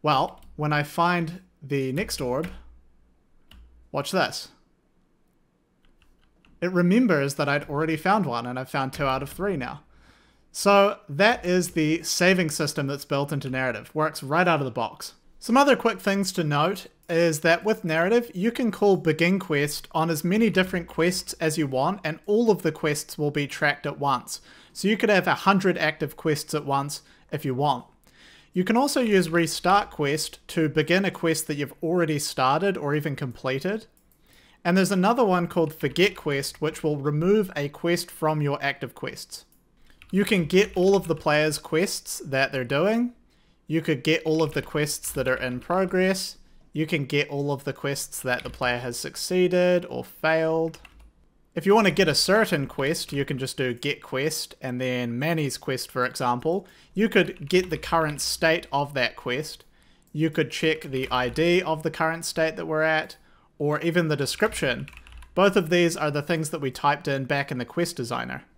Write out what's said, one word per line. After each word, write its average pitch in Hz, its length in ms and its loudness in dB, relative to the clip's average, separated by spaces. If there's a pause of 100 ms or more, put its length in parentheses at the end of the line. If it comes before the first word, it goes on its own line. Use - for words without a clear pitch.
Well, 151 380 0 (160)
when 151 160 -2
I 147 120 2
find 170 580 0 (200)
the 135 300 -2
next 175 300 -4
orb, 135 260 -2 (1400)
watch 139 200 -6
this. 175 360 -2 (2250)
It 175 100 -2
remembers 175 640 4
that 143 140 -2
I'd 147 200 -2
already 156 280 -2
found 190 280 2
one, 117 200 -4
and 123 120 -6
I've 131 120 -8
found 135 240 -4
two 147 120 -4
out 131 160 0
of 143 80 -8
three 190 280 -4
now. 131 260 -8 (680)
So 202 460 6 (100)
that 196 360 2
is 180 260 0
the 160 320 0
saving 180 460 2
system 147 380 -4
that's 139 160 -6
built 143 300 -2
into 139 160 -4
narrative. 127 440 -4
Works 156 300 -2
right 160 240 2
out 160 140 4
of 135 40 -2
the 127 60 -6
box. - 440 -8 (220)
Some 233 200 2
other 277 180 8
quick 214 240 0
things 196 320 0
to 175 140 -2
note 151 420 0 (220)
is 165 320 2
that 175 240 4
with 214 180 0
narrative, 185 500 2
you 196 180 0
can 233 200 -2
call 202 240 4
begin 165 420 2
quest 147 540 -2
on 160 180 0
as 156 140 -2
many 214 260 2
different 185 380 0
quests - 540 -2
as 160 160 0
you 156 100 0
want, 139 380 0
and 160 200 -6
all 220 240 4
of 196 120 2
the 160 100 2
quests 151 460 -4
will 147 140 0
be 143 160 -2
tracked - 380 -2
at 143 140 -6
once. 135 400 -2 (320)
So - 160 -4
you 214 80 4
could 208 140 2
have 185 180 4
a 156 80 4
hundred 190 420 2
active 156 380 -2
quests - 380 -2
at 156 100 -4
once 139 380 -2 (320)
if 151 100 -6
you 135 100 -2
want. 131 300 0 (680)
You 180 120 0
can 220 120 0
also 277 240 2
use 196 300 4
restart 175 640 2
quest 151 560 -4
to 160 200 0
begin 156 380 2
a 175 60 0
quest 160 340 -2
that 151 100 -4
you've 139 280 -6
already 160 340 0
started 147 600 0
or 143 180 -2
even 147 200 -2
completed. 139 720 -4 (800)
And 175 100 4
there's 190 160 4
another 208 320 2
one 180 240 2
called 160 240 0
forget 180 440 0
quest, 139 440 -4
which 156 220 -4
will 151 160 0
remove 170 580 2
a 143 140 -4
quest 170 400 -2
from 156 320 -2
your 143 200 0
active 139 340 -4
quests. - 500 -12 (640)
You 196 160 2
can 185 200 2
get 185 300 2
all 190 200 4
of 185 120 0
the 165 80 0
players' 151 440 2
quests - 640 -4
that 135 260 0
they're 131 120 -2
doing. 202 500 0 (540)
You 160 160 0
could 151 200 -2
get 160 200 2
all 160 180 2
of 147 120 0
the 139 100 -4
quests - 480 -4
that 131 160 -2
are 127 100 2
in 127 220 -4
progress. 185 760 0 (360)
You 151 140 -2
can 156 180 -2
get 143 240 0
all 143 220 -2
of 139 140 -4
the 139 80 -4
quests - 480 -6
that 123 200 -2
the 127 80 -10
player 123 300 -2
has 120 200 -8
succeeded 180 840 2
or - 180 -8
failed. 160 760 0 (760)
If 160 100 -6
you 190 100 6
want 214 120 6
to 180 40 4
get 180 160 4
a 151 80 2
certain 185 520 2
quest, 147 440 -4
you 139 140 -2
can 139 120 -4
just 131 200 -6
do 127 160 -2
get 139 300 -4
quest 143 580 -4
and 123 180 -6
then 123 400 -4
Manny's 151 380 -2
quest, - 340 -6
for 123 140 -2
example. 127 600 -2 (280)
You 214 160 0
could 160 400 0
get 180 200 2
the 156 80 -4
current 151 440 -2
state 165 500 0
of 143 220 -2
that 131 220 -2
quest. 131 500 -8 (480)
You 156 160 0
could 151 220 -2
check 156 300 -2
the 131 300 -6
I 127 160 0
D 170 340 2
of 156 220 -4
the 160 80 0
current 165 320 -2
state 160 320 -2
that 165 120 -8
we're 156 160 0
at, 160 340 0 (400)
or 147 240 -2
even 165 260 2
the 151 80 0
description. 143 720 -2 (460)
Both 190 220 6
of 170 120 2
these 170 280 4
are 151 140 0
the 143 100 -2
things 160 300 -2
that 160 100 -6
we 135 100 -2
typed 147 360 0
in 135 180 -2
back 139 260 -2
in 131 60 -4
the 123 80 -4
quest 170 300 -4
designer. 123 480 -6 (140)